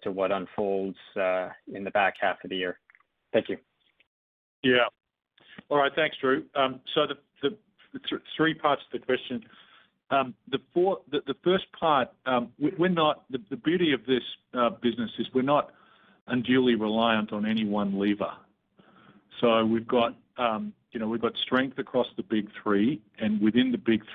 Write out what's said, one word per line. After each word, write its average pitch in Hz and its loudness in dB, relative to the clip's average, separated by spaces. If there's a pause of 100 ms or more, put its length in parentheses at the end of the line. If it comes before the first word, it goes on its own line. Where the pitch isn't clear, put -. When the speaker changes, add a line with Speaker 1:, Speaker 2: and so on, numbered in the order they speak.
Speaker 1:
to 104 -4
what 95 0
unfolds, 95 -4 (220)
uh, 92 -2 (240)
in 101 -10
the 95 -8
back 98 2
half 92 0
of 92 -12
the 95 -6
year. 90 -6 (540)
Thank 113 0
you. - -6 (1040)
Speaker 2:
Yeah. 123 4 (840)
All 147 2
right. 139 4
Thanks, 151 0
Drew. 135 2 (120)
Um, 131 0 (140)
so 147 2
the, 139 -6 (260)
the, 139 -4 (360)
the 185 -12
th-, - -6 (160)
three 160 2
parts 151 0
of 123 -10
the - -20
question. 123 -4 (680)
Um, 135 0 (160)
the 127 -4 (140)
four, 180 2 (120)
the, 147 -2
the 139 -4
first 180 2 (140)
part, 143 2 (160)
um, 123 0 (100)
we, 143 0
we're 170 2
not, 160 2
the, 127 -6 (100)
the 135 -8
beauty 160 0
of 110 -4
this, 123 0 (300)
uh, 120 2
business 113 -4
is 107 -4
we're 127 2
not 143 2 (560)
unduly 127 2
reliant 110 0
on 104 -4
any 110 0
one 101 -2
lever. 101 0 (1080)
So 113 4
we've 113 0
got, 120 0 (220)
um, 107 -2 (180)
you 120 -8
know, 110 -4
we've 113 -2
got 117 0
strength 131 0
across 127 -2 (100)
the - -6
big 104 -2 (140)
three, 107 2 (180)
and 107 0
within 117 2
the 120 -2
big 110 0 (120)